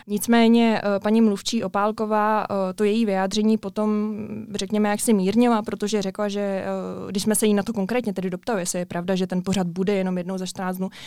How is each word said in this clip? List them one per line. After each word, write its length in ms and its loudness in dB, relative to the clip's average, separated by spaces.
Nicméně, 760 4
eh, 160 0
paní 200 2
mluvčí 440 2
Opálková, 840 0
eh, 240 -2
to 100 0
její 220 2
vyjádření 520 2
potom, 580 -2
řekněme, 340 0
jak 120 0
si 120 2
mírnila, 500 4
protože 400 -2
řekla, 260 -4
že, 120 -4
eh, 240 -4
když 140 -4
jsme 120 2
se 120 0
jí 80 4
na 80 2
to 100 -6
konkrétně 400 -2
tedy 180 -4
doptali, 320 -4
jestli 160 -4
je 80 -4
pravda, 280 -4
že 120 0
ten 160 -2
pořad 240 0
bude 280 0
jenom 240 0
jednou 200 -6
za 80 -6
čtrnáct 300 -6
dnů, 120 -4